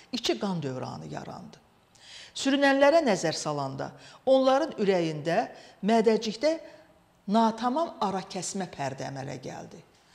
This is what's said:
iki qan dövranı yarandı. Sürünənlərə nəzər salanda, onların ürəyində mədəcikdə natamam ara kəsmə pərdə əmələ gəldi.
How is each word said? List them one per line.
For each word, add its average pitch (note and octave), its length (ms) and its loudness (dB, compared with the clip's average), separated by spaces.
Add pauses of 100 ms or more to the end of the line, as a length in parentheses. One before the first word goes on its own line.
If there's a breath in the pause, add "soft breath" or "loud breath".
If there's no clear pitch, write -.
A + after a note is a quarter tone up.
(120)
iki A#3+ 280 -2
qan F#3+ 240 -2
dövranı C3 440 -8
yarandı. - 500 -12 (760 loud breath)
Sürünənlərə C#4 720 6
nəzər F3 260 2
salanda, C#3 600 -6 (320 loud breath)
onların C4 520 4
ürəyində E3+ 680 0 (360 loud breath)
mədəcikdə A3+ 760 2 (680 loud breath)
natamam A3+ 760 0
ara F#3+ 200 -2
kəsmə F3+ 480 -8
pərdə C3+ 400 -6
əmələ C#3 320 -10
gəldi. E3+ 380 -14 (360 loud breath)